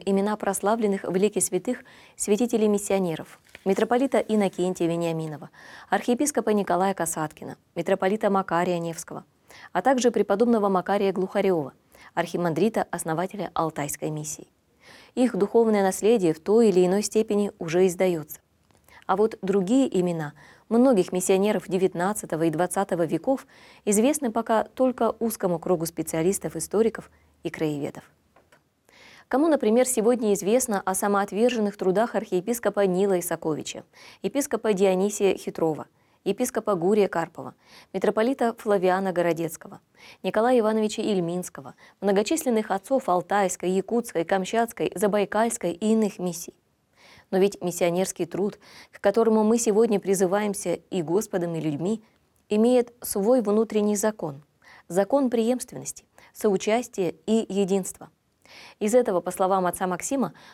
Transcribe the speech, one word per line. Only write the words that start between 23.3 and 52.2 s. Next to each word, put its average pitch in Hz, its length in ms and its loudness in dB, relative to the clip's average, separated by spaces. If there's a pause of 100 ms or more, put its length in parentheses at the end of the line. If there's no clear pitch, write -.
известны 226 440 2
пока 226 340 0
только 247 540 0
узкому 196 400 -2
кругу 170 280 -2
специалистов, 165 680 -4
историков 214 540 -2 (320)
и 170 60 -8
краеведов. 151 560 -6 (1200)
Кому, 294 200 2
например, 254 380 2
сегодня 220 480 0
известно 208 500 0
о 190 100 -2
самоотверженных 202 840 0
трудах 196 380 0
архиепископа 202 680 -2
Нила 185 340 2
Исаковича, 165 640 -6 (380)
епископа 226 540 -2
Дионисия 190 640 2
Хитрова, 160 480 -4 (380)
епископа 208 500 -2
Гурия 190 340 2
Карпова, 160 460 -8 (400)
митрополита 226 640 0
Флавиана 190 540 0
Городецкого, 170 680 -4 (420)
Николая 226 360 2
Ивановича 214 420 0
Ильминского, 175 760 -4 (260)
многочисленных 214 680 0
отцов 226 380 -2
Алтайской, 180 600 0
Якутской, 190 560 -2
Камчатской, 190 680 -2
Забайкальской 208 800 0
и 214 200 0
иных 214 260 0
миссий? 175 340 -8 (800)
Но 190 60 0
ведь 196 240 2
миссионерский 180 640 -2
труд, 190 340 -4 (320)
к - 120 -16
которому 220 420 4
мы 226 140 4
сегодня 220 420 2
призываемся 190 800 0 (100)
и 180 140 -4
Господом, 175 540 -4
и 160 40 -6
людьми, 160 420 -4 (460)